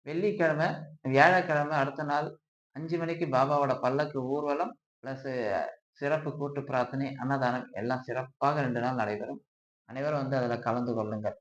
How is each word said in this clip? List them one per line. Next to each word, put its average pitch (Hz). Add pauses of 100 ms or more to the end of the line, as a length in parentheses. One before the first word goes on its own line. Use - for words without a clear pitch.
வெள்ளிக்கிழமை, 165 (340)
வியாழக்கிழமை 147
அடுத்த 143
நாள் 147 (340)
அஞ்சு 160
மணிக்கு 165
பாபாவோட 139
பல்லக்கு 139
ஊர்வலம் 147 (240)
பிளஸ் 127 (240)
சிறப்பு 151
கூட்டு 143
பிரார்த்தனை, 135
அன்னதானம் 127
எல்லாம் 123
சிறப்பாக 131
ரெண்டு 120
நாள் 127
நடைபெறும். 107 (440)
அனைவரும் 143
வந்து 131
அதுல 120
கலந்து 120
கொள்ளுங்கள். 107